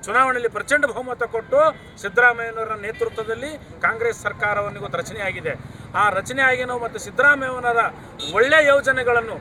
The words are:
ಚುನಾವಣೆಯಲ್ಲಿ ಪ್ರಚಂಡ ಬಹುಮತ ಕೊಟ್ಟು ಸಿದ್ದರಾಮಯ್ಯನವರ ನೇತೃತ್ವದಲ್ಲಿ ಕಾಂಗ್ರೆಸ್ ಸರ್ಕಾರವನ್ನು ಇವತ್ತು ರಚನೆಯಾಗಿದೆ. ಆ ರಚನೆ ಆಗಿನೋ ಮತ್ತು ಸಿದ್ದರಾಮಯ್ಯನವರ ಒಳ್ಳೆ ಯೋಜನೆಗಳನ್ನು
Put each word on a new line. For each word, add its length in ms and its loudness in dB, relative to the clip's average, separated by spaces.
ಚುನಾವಣೆಯಲ್ಲಿ 500 2
ಪ್ರಚಂಡ 360 0
ಬಹುಮತ 320 -4
ಕೊಟ್ಟು 260 0
ಸಿದ್ದರಾಮಯ್ಯನವರ 720 0
ನೇತೃತ್ವದಲ್ಲಿ 680 -4
ಕಾಂಗ್ರೆಸ್ 420 0
ಸರ್ಕಾರವನ್ನು 540 -4
ಇವತ್ತು 220 -8
ರಚನೆಯಾಗಿದೆ. 520 -6
ಆ 40 4
ರಚನೆ 320 -4
ಆಗಿನೋ 240 -2
ಮತ್ತು 220 -8
ಸಿದ್ದರಾಮಯ್ಯನವರ 760 2
ಒಳ್ಳೆ 220 6
ಯೋಜನೆಗಳನ್ನು 680 2